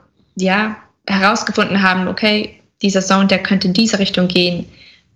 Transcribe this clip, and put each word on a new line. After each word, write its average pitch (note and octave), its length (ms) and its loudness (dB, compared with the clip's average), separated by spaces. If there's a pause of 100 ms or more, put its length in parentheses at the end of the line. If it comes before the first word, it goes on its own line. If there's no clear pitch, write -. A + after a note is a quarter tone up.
(340)
ja, G3+ 420 0 (300)
herausgefunden G3 760 0
haben, F#3 260 0
okay, G#3 520 -2 (220)
dieser F#3+ 180 2
Song, G3 280 2
der F#3+ 160 2
könnte F#3+ 240 0
in F3+ 60 0
diese A3 260 0
Richtung F#3 260 0
gehen, F3 400 -2 (500)